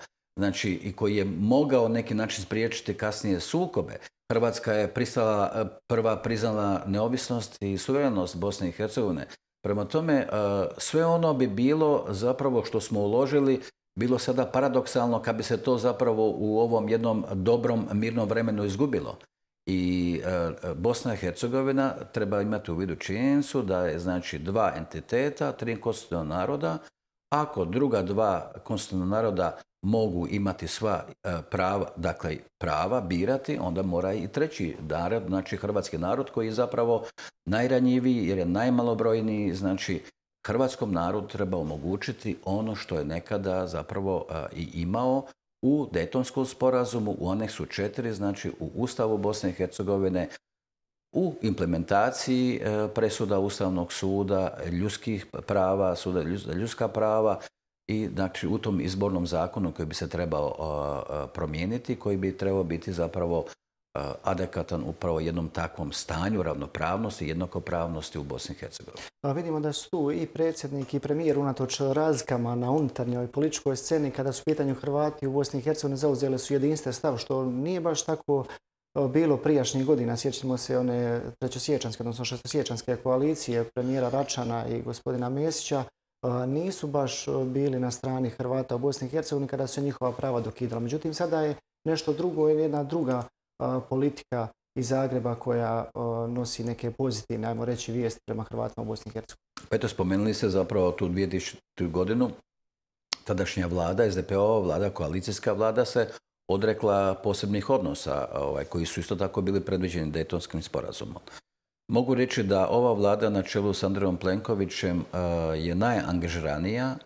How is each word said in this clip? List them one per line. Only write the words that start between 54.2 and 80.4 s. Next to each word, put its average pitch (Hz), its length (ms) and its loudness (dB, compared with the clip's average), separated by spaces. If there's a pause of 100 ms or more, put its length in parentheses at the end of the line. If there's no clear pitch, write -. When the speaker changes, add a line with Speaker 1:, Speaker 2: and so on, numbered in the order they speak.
Speaker 1:
ljudskih 101 560 -2 (200)
prava, 95 500 4
suda 90 260 0
ljus-, 92 240 -4
za - 60 -4
ljudska 110 360 -2
prava 107 520 2 (500)
i, 107 240 0
znači, 92 340 -2
u 104 100 0
tom 101 220 0
izbornom 92 460 0
zakonu 85 460 0
koji 80 140 -6
bi 78 80 -8
se 82 140 -6
trebao, 78 500 -2
a, 73 500 -4
a, 71 180 -4
promijeniti, 90 720 -4
koji 101 200 -2
bi 95 200 -2
trebao 98 280 0
biti 82 280 -4
zapravo, 85 520 0 (500)
a, 69 180 -6 (120)
adekvatan 90 640 -2
upravo 82 340 -2
jednom 82 280 -2
takvom 82 440 -6
stanju 90 500 -2
ravnopravnosti 82 800 -4
i 73 40 -2
jednakopravnosti 82 880 -4
u 71 60 -6
Bosni 69 300 -8
i - 40 -14
Hercegovini. - 440 -14 (220)
Speaker 2:
A 139 80 0
vidimo 160 280 -2
da 151 120 0
su - 180 -8
tu 151 220 0
i 165 140 -2
predsjednik 143 680 -2
i 143 40 0
premijer 147 400 2
unatoč 135 420 -2
razlikama 135 720 2
na 123 160 0
unutarnjoj 123 560 0
političkoj 139 500 0
sceni 147 340 0
kada 135 220 -2
su - 100 -8
u - 80 2
pitanju 143 240 2
Hrvati 147 520 0
u 135 60 0
Bosni 139 280 0
i - 20 -4
Hercegovini 147 340 0
zauzeli 135 420 2
su - 140 -4
jedinstven 143 400 2
stav, 131 260 0
što 131 260 -2
nije 139 360 0
baš 160 240 0
tako, 147 400 0
e, - 640 -4
bilo 147 280 4
prijašnjih 135 500 2
godina. 123 300 4
Sjećamo 127 400 -2